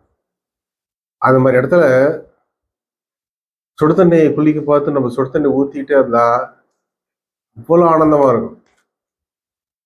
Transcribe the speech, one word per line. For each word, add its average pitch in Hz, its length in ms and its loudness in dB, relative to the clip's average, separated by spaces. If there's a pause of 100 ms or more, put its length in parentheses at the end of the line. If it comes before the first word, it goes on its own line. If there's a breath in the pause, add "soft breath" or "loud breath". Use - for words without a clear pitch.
(1200)
அது 131 200 0
மாதிரி 127 280 0
இடத்துல 175 200 2 (1900)
சுடு 156 200 0
தண்ணி 165 400 2
குளிக்க 151 260 -2
பார்த்து 147 320 -2
நம்ம 131 160 -2
சுடு 131 220 -6
தண்ணி 151 180 -2
ஊத்திட்டே 139 500 -2
இருந்தா 120 580 -2 (1040)
அவ்வளோ 113 100 -6
ஆனந்தமா 156 580 2
இருக்கும். - 340 -4 (1200)